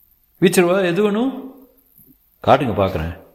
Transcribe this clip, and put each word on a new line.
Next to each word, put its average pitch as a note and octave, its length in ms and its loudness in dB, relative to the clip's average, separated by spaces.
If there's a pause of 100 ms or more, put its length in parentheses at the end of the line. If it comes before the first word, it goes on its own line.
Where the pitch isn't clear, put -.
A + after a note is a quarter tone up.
(420)
வீச்சிருவா, F#3 420 2
எது F3 180 0
வேணும்? G#3+ 540 -4 (920)
காட்டுங்க, B2+ 260 2
பார்க்குறேன். E2+ 600 -4